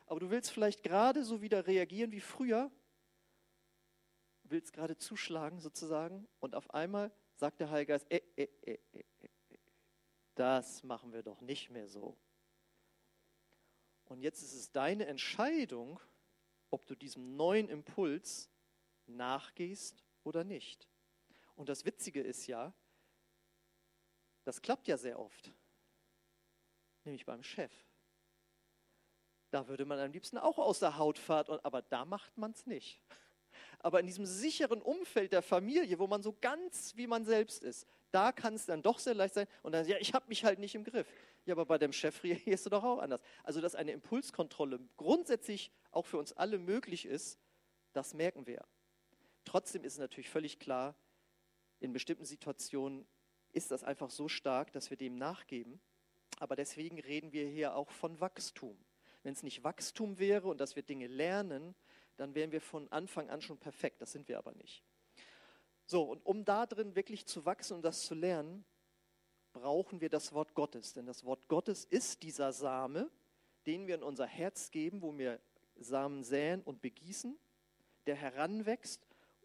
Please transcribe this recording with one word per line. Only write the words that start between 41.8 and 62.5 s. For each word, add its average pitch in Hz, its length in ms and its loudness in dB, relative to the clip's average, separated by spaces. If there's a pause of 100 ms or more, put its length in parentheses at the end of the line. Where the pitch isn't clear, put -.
Chef - 300 0
<laughs> - 0 -
reagierst 185 420 2
du 208 40 -4
doch 202 140 4
auch 247 160 4
anders. 131 220 0 (220)
Also, 151 180 -2
dass 170 140 0
eine 151 160 -2
Impulskontrolle 151 880 -2 (180)
grundsätzlich 226 760 2 (200)
auch 170 140 2
für - 120 -4
uns 147 160 -4
alle 202 240 0
möglich 180 480 -2
ist, - 320 -6 (540)
das 135 220 -4
merken 151 340 -2
wir. - 180 -10 (800)
Trotzdem 185 380 2
ist 135 100 -6
es 147 60 -12
natürlich 131 300 -8
völlig 156 300 -2
klar, 131 360 -2 (840)
in 131 140 -6
bestimmten 156 320 -4
Situationen 139 800 -6 (460)
ist - 180 -2
das 131 140 -2
einfach 135 260 -4
so 147 200 -6
stark, 135 420 0
dass - 180 -8
wir 135 80 -8
dem 127 180 -6
nachgeben. 131 640 -6 (600)
Aber 135 160 -4
deswegen 156 440 -6
reden 147 340 -6
wir 147 140 0
hier 147 280 0
auch 143 160 -2
von 170 280 -4
Wachstum. 135 580 -6 (440)
Wenn's 139 220 -8
nicht 127 200 -8
Wachstum 190 540 -4
wäre 196 300 6
und 151 120 -2
dass 139 160 0
wir 143 80 -6
Dinge 135 240 -6
lernen, 165 680 0 (400)
dann 139 200 -6
wären 156 160 0